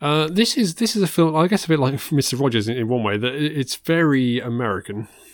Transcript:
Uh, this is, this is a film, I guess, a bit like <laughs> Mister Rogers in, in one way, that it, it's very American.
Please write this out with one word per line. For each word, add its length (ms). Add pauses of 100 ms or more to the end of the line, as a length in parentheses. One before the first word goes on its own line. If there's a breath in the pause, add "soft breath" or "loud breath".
Uh, 260
this 300
is, 180
this 200
is 80
a 40
film, 280
I 120
guess, 180
a 20
bit 120
like 140
<laughs> 180
Mister 260
Rogers 300
in, 100
in 100
one 160
way, 140
that 180
it, 220
it's 180
very 640
American. 680 (260 loud breath)